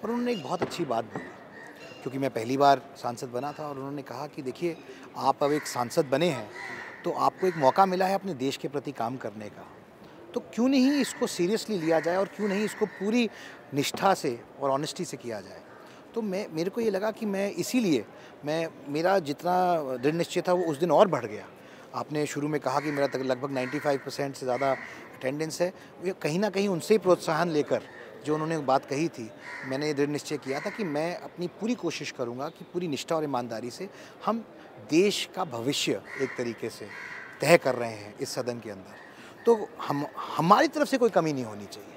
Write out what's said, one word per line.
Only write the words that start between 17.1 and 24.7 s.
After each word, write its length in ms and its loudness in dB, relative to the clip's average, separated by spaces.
कि 160 -4
मैं 240 0
इसीलिए, 540 2
मैं, 240 0
मेरा 300 4
जितना 580 2
दृढ़ 180 2
निश्चय 260 0
था, 120 2
वो 120 4
उस 140 0
दिन 120 2
और 180 10
बढ़ 160 0
गया। 220 -8
आपने 320 -2
शुरू 220 -4
में 120 0
कहा 200 0
कि 100 -4
मेरा 160 0
तक-, 200 -2
लगभग 240 0
नाइंटी 280 -2
फ़ाइव 200 2
परसेंट 380 -6
से 100 -8
ज़्यादा 260 2